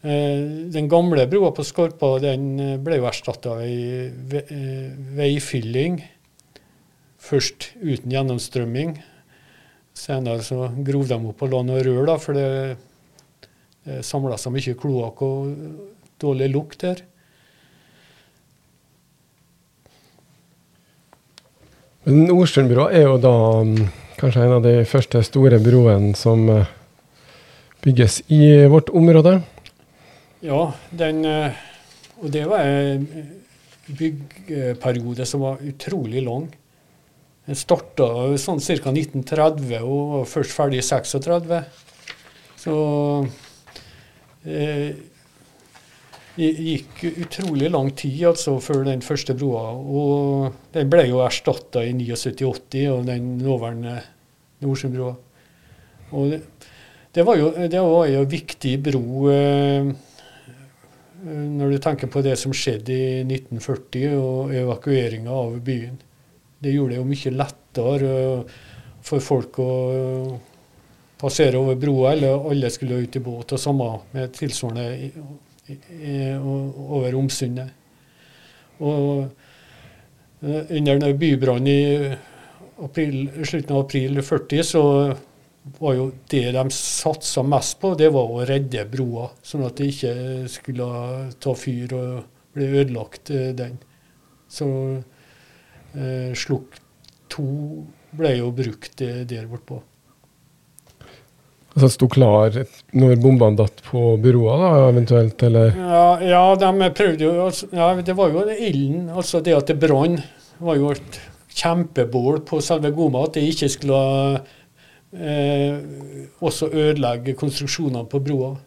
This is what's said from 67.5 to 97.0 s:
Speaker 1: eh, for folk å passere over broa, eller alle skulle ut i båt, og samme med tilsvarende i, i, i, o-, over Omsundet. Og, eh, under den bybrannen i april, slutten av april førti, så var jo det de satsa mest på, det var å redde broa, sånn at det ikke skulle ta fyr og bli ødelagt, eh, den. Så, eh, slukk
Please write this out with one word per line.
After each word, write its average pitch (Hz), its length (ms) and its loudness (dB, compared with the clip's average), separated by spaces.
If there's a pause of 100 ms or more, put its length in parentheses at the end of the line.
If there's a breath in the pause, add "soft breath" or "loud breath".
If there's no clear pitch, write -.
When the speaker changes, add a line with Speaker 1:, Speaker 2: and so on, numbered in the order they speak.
Speaker 1:
eh, 120 40 -8 (600 soft breath)
for 143 180 -4
folk - 380 -4
å 131 840 -4 (800 soft breath)
passere 139 400 2
over 131 180 0
broa, 135 360 2
eller 143 380 0
alle 131 200 0
skulle 123 320 -6
ut 120 140 -8
i 135 40 -4
båt, 120 320 -10
og 135 60 -4
samme 120 420 -2 (120)
med 127 200 -8
tilsvarende 120 540 -8 (120)
i, 135 140 -12 (560)
i, 139 100 -16 (240)
i, 143 140 -8 (180)
o-, 139 400 -6 (220)
over 127 180 -2
Omsundet. 131 560 -4 (1120 soft breath)
Og, 143 480 -2 (1120 soft breath)
eh, 151 280 -4
under 147 280 2
den 143 200 2
bybrannen 131 500 2
i 143 480 0 (640 soft breath)
april, 139 460 -4 (160)
slutten 143 320 -4
av 139 80 0
april 139 380 -4
førti, 156 420 -2
så 143 520 2 (600)
var 143 160 0
jo 131 180 -4 (160)
det 123 240 -2
de 131 180 0
satsa - 720 -4
mest 139 360 -2
på, 190 160 -2
det 156 140 6
var 131 160 2
å 120 180 -6
redde 131 460 -4
broa, 120 380 -6 (160)
sånn 143 200 -8
at 120 120 -8
det 143 160 -2
ikke 127 560 -8
skulle 123 920 -10
ta 135 160 -4
fyr 123 400 -8
og 127 300 -8 (280)
bli 143 140 -4
ødelagt, 135 640 -2
eh, 131 220 -4
den. 123 260 -10 (720)
Så, 135 560 -6 (880 soft breath)
eh, 131 400 -6
slukk - 460 -6 (480)